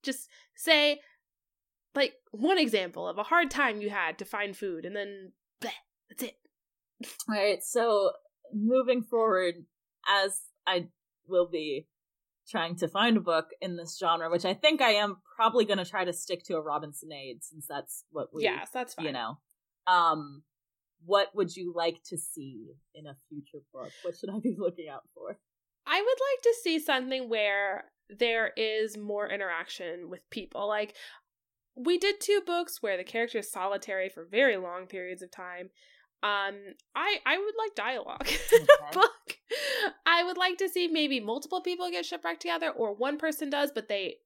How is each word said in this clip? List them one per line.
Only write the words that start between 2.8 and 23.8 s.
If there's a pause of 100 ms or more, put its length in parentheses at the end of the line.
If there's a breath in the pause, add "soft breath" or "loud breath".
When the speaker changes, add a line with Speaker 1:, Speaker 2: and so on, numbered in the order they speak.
Speaker 1:
of
a
hard
time
you
had
to
find
food,
and
then, (280)
bleh, (380)
that's
it. (920)
Speaker 2:
All
right,
so (420)
moving
forward, (440)
as (220)
I (400)
will
be (600)
trying
to
find
a
book (140)
in
this
genre,
which
I
think
I
am (180)
probably
gonna
try
to
stick
to
a
Robinsonade,
since
that's
what
we,
Speaker 1:
Yes,
that's
fine.
Speaker 2:
you
know. (500)
Um, (600)
what
would
you
like (100)
to
see (200)
in
a (120)
future
book? (120)